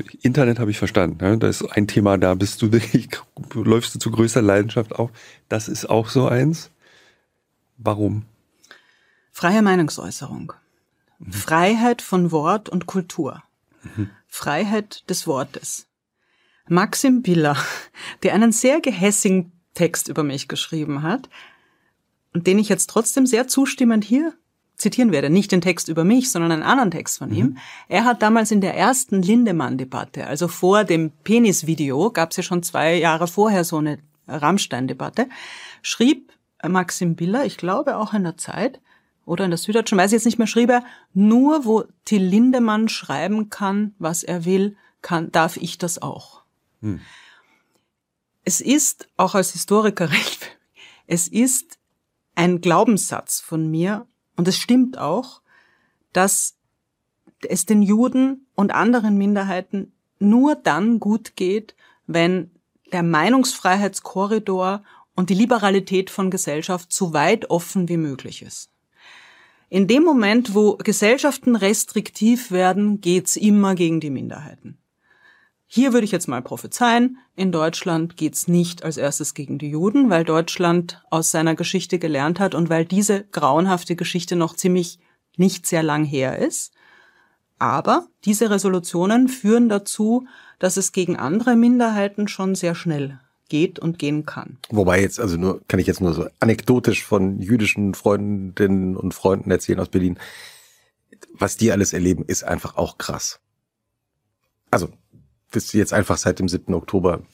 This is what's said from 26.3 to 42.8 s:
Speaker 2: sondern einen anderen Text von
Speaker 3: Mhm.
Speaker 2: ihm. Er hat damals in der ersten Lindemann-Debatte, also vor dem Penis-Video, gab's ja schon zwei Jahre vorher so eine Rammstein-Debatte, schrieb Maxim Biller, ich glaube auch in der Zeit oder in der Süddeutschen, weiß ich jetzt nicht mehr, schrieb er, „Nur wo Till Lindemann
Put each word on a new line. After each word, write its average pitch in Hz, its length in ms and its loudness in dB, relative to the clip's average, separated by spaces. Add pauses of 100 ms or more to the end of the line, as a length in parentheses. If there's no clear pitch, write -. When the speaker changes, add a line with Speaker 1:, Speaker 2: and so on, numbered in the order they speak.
Speaker 2:
sondern 170 220 0
einen 156 100 -2
anderen 226 280 2
Text - 280 -8
von 135 120 -10
Speaker 3:
Mhm. 104 60 -2
Speaker 2:
ihm. 262 200 0 (320)
Er 196 160 0
hat 240 180 0
damals 220 280 2
in 214 100 2
der 185 160 -2
ersten 202 460 0
Lindemann-Debatte, 160 1040 -2
also 156 220 -4
vor 196 360 2
dem 165 260 0 (140)
Penis-Video, 165 840 2
gab's 165 260 -2
ja 185 60 -4
schon 175 200 -2
zwei 160 340 0
Jahre 160 300 0
vorher 196 380 2
so 165 140 -4
eine 151 200 -2 (300)
Rammstein-Debatte, 147 1000 -2 (540)
schrieb - 500 0 (340)
Maxim 180 500 -2
Biller, 202 300 -2
ich 185 100 -8
glaube 220 400 -4
auch 208 160 -6
in 202 120 0
der 165 120 -6
Zeit - 440 -8 (440)
oder 170 200 -4
in 185 60 -2
der 170 80 -2
Süddeutschen, 220 400 0
weiß 190 120 6
ich 233 60 4
jetzt 226 100 2
nicht 233 120 0
mehr, 226 80 2
schrieb 233 240 2
er, 247 140 4 (300)
„Nur 247 500 4
wo 214 200 2 (200)
Till 208 200 2
Lindemann 226 640 4